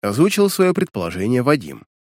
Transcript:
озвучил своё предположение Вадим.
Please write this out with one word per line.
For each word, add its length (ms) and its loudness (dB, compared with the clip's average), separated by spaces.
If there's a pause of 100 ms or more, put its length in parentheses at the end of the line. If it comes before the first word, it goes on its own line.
озвучил 460 2
своё 260 2
предположение 680 -2
Вадим. 420 -2 (300)